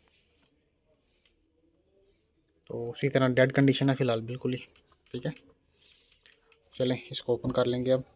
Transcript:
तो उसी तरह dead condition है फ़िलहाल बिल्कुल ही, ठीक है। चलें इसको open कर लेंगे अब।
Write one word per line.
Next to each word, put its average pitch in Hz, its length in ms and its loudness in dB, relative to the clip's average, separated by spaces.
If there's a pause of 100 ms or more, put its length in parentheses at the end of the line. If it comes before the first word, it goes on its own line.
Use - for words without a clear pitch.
(2750)
तो 117 200 -8
उसी 139 180 -2
तरह 131 220 4
dead 131 220 4
condition 139 380 4
है 131 60 2
फ़िलहाल 117 260 0
बिल्कुल 127 320 -6
ही, - 100 -10 (500)
ठीक 123 120 -8
है। - 80 -6 (1400)
चलें 127 280 -2
इसको - 320 -4
open 127 160 -4
कर 123 160 0
लेंगे 123 240 -2
अब। 131 140 2 (120)